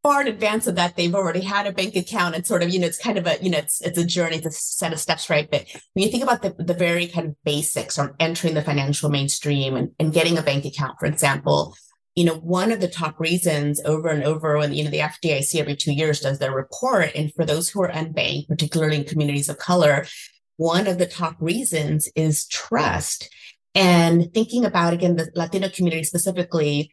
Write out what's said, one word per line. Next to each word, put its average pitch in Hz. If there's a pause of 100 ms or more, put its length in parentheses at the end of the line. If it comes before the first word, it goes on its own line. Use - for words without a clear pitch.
far 285
in 277
advance 214
of 202
that, 175
they've 175
already 185
had 202
a 196
bank 190
account 180
and 170
sort 175
of, 175
you 185
know, 175
it's -
kind 226
of 175
a, 156
you 180
know, 156
it's, -
it's 170
a 170
journey, 170
it's 160
a 156
set -
of 156
steps, -
right? 151
But - (280)
when 190
you 214
think 247
about 247
the, 190
the 175
very 175
kind 170
of 147
basics 147
on 139
entering 165
the 147
financial 143
mainstream 143
and, -
and 156
getting 170
a 160
bank 143
account, 135
for 160
example, 139 (400)
you 175
know, 160
one 180
of 208
the 180
top 165
reasons 160
over 156
and 151
over, 156
when, 147
you 147
know, 147
the 151
F 151
D 156
I 135
C 151
every 143
two 147
years 151
does 139
their 135
report. 175
And 147
for 165
those 160
who 202
are 175
unbanked, 156
particularly 156
in 143
communities 147
of 147
color, 151 (520)
one 170
of 180
the 180
top 165
reasons 156
is 156
trust. - (460)
And 170
thinking 233
about, 170
again, 175
the 160
Latino 185
community 165
specifically 170